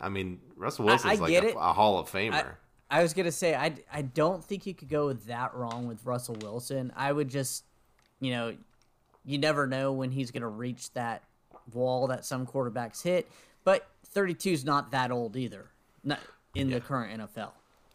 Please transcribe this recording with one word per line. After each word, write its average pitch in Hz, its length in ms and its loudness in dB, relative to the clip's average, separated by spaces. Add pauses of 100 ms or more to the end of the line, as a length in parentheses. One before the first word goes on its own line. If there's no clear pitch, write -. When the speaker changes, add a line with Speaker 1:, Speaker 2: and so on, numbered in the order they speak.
Speaker 1:
I 98 80 -4
mean, 95 320 -4 (160)
Russell 110 300 -2
Speaker 2:
I, 101 60 10
Speaker 1:
Wilson's 196 280 4
Speaker 2:
I - 20 0
Speaker 1:
like - 80 4
Speaker 2:
get 180 140 6
Speaker 1:
a, 226 60 4
Speaker 2:
it. - 60 -2
Speaker 1:
a - 160 2
Hall 104 260 6
of 80 120 -4
Famer. 113 460 -2 (340)
Speaker 2:
I, 147 80 4
I 170 40 8
was 160 120 2
gonna 175 160 0
say, 160 240 0
I, 147 200 0 (180)
I 147 100 -4
don't 156 400 2
think 202 240 -8
you 185 80 -6
could 143 140 -18
go 147 240 0
that 120 420 -6
wrong 120 320 -4
with 113 180 -10
Russell 123 360 -4
Wilson. 123 560 -6
I 139 160 2
would 147 160 0
just, 131 340 -4 (560)
you 131 140 -2
know, 117 240 -2 (680)
you 143 140 -2
never 143 300 4
know 135 240 0
when 131 180 -2
he's 131 220 -2
gonna 120 160 -6
reach 120 460 -8
that 117 280 -4 (500)
wall 127 360 2
that 127 160 -4
some 127 220 -4
quarterbacks 120 560 -4
hit, 175 280 0 (320)
but - 240 4 (200)
thirty-two 190 440 0
is 139 140 2
not 143 260 2
that 127 220 2
old 120 240 -2
either, 104 340 -6 (320)
not 143 160 0 (380)
in 135 120 0
Speaker 1:
Yeah. 127 60 0
Speaker 2:
the 120 60 0
current 120 320 -4
N 110 80 -8
F 107 180 -12
L. 101 160 -8 (400)